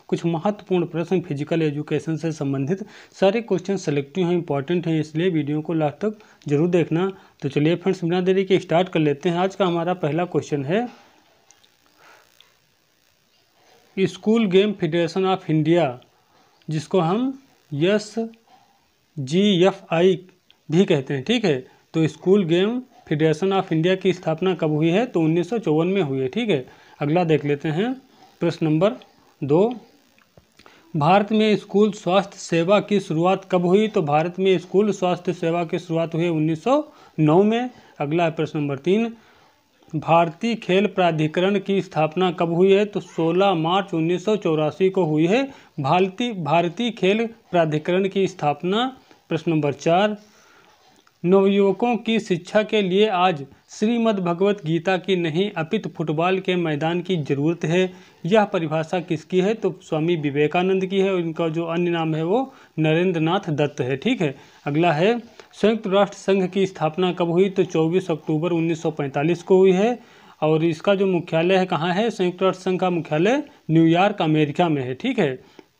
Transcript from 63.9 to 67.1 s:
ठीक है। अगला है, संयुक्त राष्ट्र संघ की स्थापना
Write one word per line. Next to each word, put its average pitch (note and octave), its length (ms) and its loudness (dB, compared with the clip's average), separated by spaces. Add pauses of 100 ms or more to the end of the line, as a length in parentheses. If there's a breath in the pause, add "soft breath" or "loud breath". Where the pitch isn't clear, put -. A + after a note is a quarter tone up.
ठीक G#3+ 240 -2
है। C#3+ 140 -2 (300 loud breath)
अगला D#3+ 280 2
है, G3 260 2 (340 loud breath)
संयुक्त A3 340 0
राष्ट्र F#3+ 300 2
संघ F#3+ 340 0
की F#3+ 160 0
स्थापना F3+ 460 -2